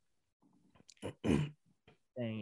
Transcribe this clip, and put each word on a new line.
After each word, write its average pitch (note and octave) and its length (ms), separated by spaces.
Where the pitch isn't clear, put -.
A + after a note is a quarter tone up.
<clears throat> - 220
Dang, A2+ 240